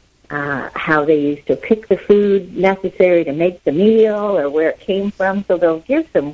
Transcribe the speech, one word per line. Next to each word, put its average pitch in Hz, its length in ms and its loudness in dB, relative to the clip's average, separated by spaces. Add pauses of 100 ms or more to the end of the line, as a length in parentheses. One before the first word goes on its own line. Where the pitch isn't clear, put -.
(300)
uh, 143 440 -6
how 151 300 0
they 151 160 2
used 143 260 -4
to - 80 0
pick - 340 -2
the 185 100 0
food 202 580 2
necessary 185 680 0
to 139 80 -6
make 175 300 -2
the 147 100 -2
meal 208 640 2
or 143 100 -2
where 156 220 0
it - 100 -10
came 196 300 -4
from. 196 340 -4
So 180 140 -2
they'll 160 220 0
give 311 320 -2
some 147 220 -2